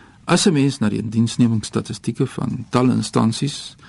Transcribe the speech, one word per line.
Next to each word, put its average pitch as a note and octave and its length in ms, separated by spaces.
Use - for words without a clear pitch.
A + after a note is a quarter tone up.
as F3 200
'n G3 80
mens C#3 260
na G#2+ 100
die G#2+ 120
indiensnemingsstatistieke A2+ 1300
van - 420
talle B2 240
instansies A2+ 800